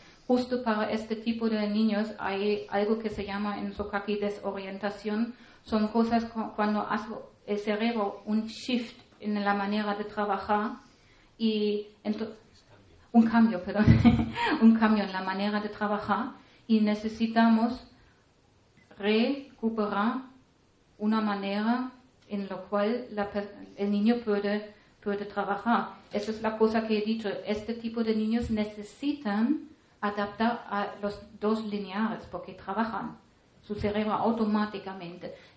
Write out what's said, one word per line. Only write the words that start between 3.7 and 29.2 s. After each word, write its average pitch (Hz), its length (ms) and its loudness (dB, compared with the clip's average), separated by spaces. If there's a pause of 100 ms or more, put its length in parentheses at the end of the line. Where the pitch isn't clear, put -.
Sokaki 202 440 -4
desorientación. 202 1200 -4 (280)
Son 214 260 0
cosas 233 360 2
cu-, 220 300 -6
cuando 208 340 0
hace 220 160 -2 (400)
el 208 140 -2
cerebro 214 640 -2
un 220 220 0
shift - 500 -4 (220)
en 208 260 -2
la 202 80 2
manera 208 400 -2
de 208 120 -4
trabajar 208 640 0 (680)
y 208 480 0 (180)
ento-, 220 300 -4 (800)
un 226 160 8
cambio, 220 360 4
perdón, 208 220 2
<laughs> 233 760 6
un 226 140 10
cambio 214 280 4
en 185 100 -6
la 190 80 -4
manera 196 380 -2
de 208 100 -4
trabajar, 208 640 -2 (340)
y 220 140 6
necesitamos 226 1000 2 (1200)
recuperar 220 1200 0 (760)
una 214 240 2
manera 214 720 0 (380)
en 202 180 -4
la 190 100 -8
cual 208 540 0
la 202 180 -4
per-, 202 240 -6 (240)
el 202 140 0
niño 214 320 4
puede, 208 500 -2 (300)
puede 202 220 -4
trabajar. 202 720 -2 (160)
Esa 220 200 -4
es - 100 -6
la 220 160 -2
cosa 220 300 2
que 214 100 2
he 208 40 0
dicho, 214 280 -2 (160)
este 214 280 -4
tipo 226 300 -4
de 220 120 0
niños 220 360 0
necesitan 214 1160 -2 (340)